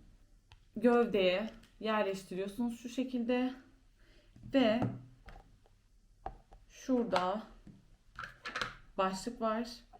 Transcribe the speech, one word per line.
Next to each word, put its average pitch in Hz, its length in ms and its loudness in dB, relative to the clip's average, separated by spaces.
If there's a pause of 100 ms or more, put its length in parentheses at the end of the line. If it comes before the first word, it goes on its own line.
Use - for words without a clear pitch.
(760)
gövdeye 214 720 4 (300)
yerleştiriyorsunuz 202 1000 -2
şu 247 80 -10
şekilde 254 640 -2 (1000)
ve 240 260 6 (1900)
şurada 202 720 0 (1600)
başlık 196 420 0
var. 226 280 0 (320)